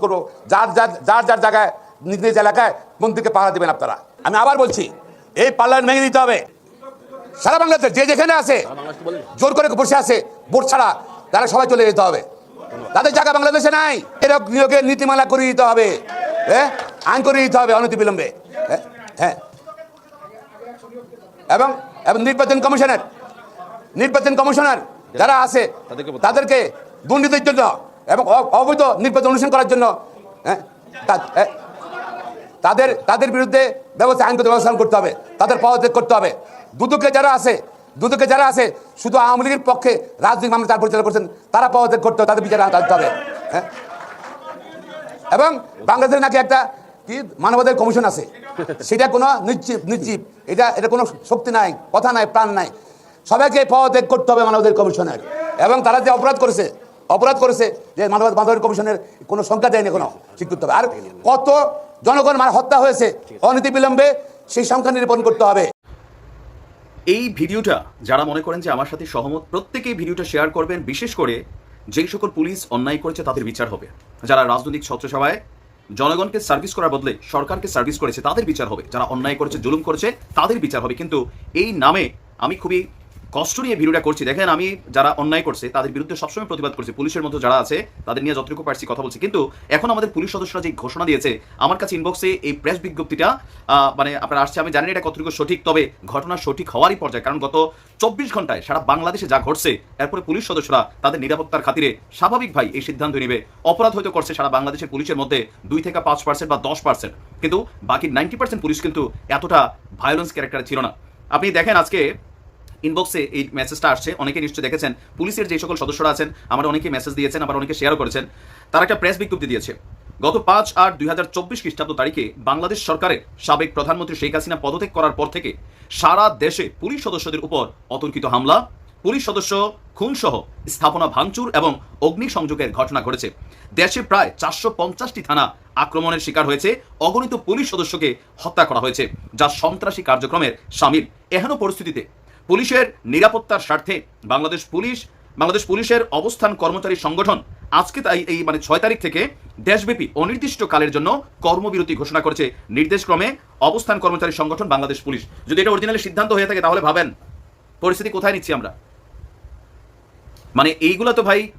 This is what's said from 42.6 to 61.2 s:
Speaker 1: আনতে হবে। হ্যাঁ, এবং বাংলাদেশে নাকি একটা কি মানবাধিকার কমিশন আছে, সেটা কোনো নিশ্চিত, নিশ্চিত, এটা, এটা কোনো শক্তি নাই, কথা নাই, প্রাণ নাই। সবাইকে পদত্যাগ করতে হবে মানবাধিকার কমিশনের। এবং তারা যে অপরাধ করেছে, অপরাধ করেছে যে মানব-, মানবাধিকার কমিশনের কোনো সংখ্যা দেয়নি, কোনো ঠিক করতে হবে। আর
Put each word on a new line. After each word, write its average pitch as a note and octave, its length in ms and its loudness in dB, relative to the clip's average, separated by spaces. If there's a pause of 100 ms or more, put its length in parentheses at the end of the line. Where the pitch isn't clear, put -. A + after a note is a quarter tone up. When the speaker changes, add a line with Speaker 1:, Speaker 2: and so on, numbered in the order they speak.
Speaker 1:
আনতে F3+ 300 4
হবে। D#3 120 2 (440)
হ্যাঁ, F3 120 -2 (1700)
এবং D4+ 140 4 (400)
বাংলাদেশে C4 360 4
নাকি C4 180 4
একটা C4 140 4 (480)
কি A3+ 100 -8 (280)
মানবাধিকার B3 380 4
কমিশন A3+ 280 2
আছে, - 120 -4 (640)
সেটা A#3 260 2
কোনো B3+ 120 4 (220)
নিশ্চিত, A#3+ 320 -4 (100)
নিশ্চিত, G#3+ 300 -4 (320)
এটা, A#3+ 140 4 (120)
এটা A3 160 0
কোনো B3 100 2 (260)
শক্তি A#3+ 280 -2
নাই, G3 120 4 (240)
কথা A#3+ 220 2
নাই, G#3+ 80 2 (100)
প্রাণ A3 140 4 (100)
নাই। F3 100 -2 (600)
সবাইকে C#4 300 4 (120)
পদত্যাগ B3+ 400 6
করতে B3 200 2
হবে A#3 160 4
মানবাধিকার G#3+ 320 4
কমিশনের। F3 400 0 (460)
এবং B3 100 6 (100)
তারা A#3+ 200 6
যে B3+ 120 6
অপরাধ C4 240 2
করেছে, G#3 220 2 (520)
অপরাধ C4 260 4
করেছে A#3+ 240 4 (300)
যে F#3+ 60 -2 (120)
মানব-, G#3+ 240 2
মানবাধিকার A3 280 2
কমিশনের G#3 300 0 (340)
কোনো G#3 200 -2
সংখ্যা A3 220 2
দেয়নি, G#3 240 2
কোনো D3+ 100 -2 (300)
ঠিক F3 140 -8
করতে E3+ 140 -6
হবে। C3+ 140 0
আর - 60 2 (440)